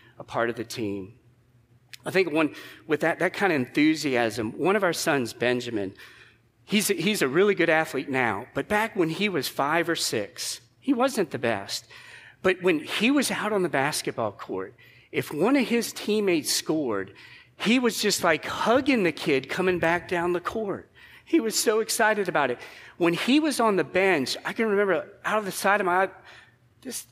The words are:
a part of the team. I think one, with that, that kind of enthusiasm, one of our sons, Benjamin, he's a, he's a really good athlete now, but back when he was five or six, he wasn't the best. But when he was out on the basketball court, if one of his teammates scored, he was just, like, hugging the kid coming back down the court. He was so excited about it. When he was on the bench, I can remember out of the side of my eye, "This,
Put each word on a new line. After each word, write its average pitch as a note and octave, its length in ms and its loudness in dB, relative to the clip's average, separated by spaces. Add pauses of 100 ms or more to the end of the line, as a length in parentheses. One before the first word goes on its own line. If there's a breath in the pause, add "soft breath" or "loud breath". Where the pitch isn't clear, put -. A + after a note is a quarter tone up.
(180 loud breath)
a - 60 -16
part A#2 240 -2
of A#2 80 -4
the A2+ 80 -8
team. G2+ 540 -8 (880)
I - 40 -6
think E3+ 220 2
one, D#3 220 2 (320 loud breath)
with D3 140 -2
that, E3 180 0
that F#3 160 0
kind G3 180 2
of D3+ 40 2
enthusiasm, B2+ 960 0
one F3 220 0
of G#3 80 0
our E3+ 120 2
sons, C3 400 -2
Benjamin, A2+ 600 -2 (680 loud breath)
he's G3 240 0
a, G3+ 60 0
he's F#3 260 0
a D3 80 2
really F#3+ 260 4
good E3+ 140 2
athlete D#3 400 0
now, A#2+ 460 0
but C#3+ 140 -4
back G#3+ 280 -2
when E3 140 0
he F#3 180 -2
was D#3+ 200 -2
five D#3+ 420 0
or D#3+ 60 -2
six, - 680 -6 (180)
he C4+ 140 0
wasn't A#3 360 0
the C3 80 -6
best. G#2 480 -4 (540 loud breath)
But F#3 220 0
when F3 160 4
he G#3+ 320 0
was C#4+ 200 2
out G#3 220 -4
on G3 100 2
the F3 60 0
basketball C#3 640 -2
court, F#2+ 420 -8 (380 soft breath)
if - 180 -4
one G3 260 2
of A3 120 2
his A#3 240 0
teammates G3 580 0
scored, A2+ 640 -2 (480 loud breath)
he B3 200 2
was A#3+ 200 0
just, G#3 220 0
like, E3 220 2
hugging B3+ 580 2
the E3+ 80 2
kid C3+ 380 0
coming F3+ 320 0
back E3+ 260 0
down F3 260 -2
the F3 80 -2
court. G3 480 -8 (360 loud breath)
He - 160 2
was A3 180 -2
so A3 220 2
excited G#3+ 480 2
about C#3+ 240 2
it. A#2+ 60 -8 (400 loud breath)
When E3+ 160 4
he C4 260 4
was D4+ 180 0
on A3 160 2
the E3+ 80 2
bench, F3 600 0
I - 80 -6
can A3+ 140 -2
remember G3 420 0 (160)
out G#3 140 0
of G#3+ 60 -4
the F#3 60 -8
side G3+ 300 0
of F#3+ 60 -2
my F3+ 180 2
eye, F#3+ 40 0 (760 loud breath)
"This, - 300 -10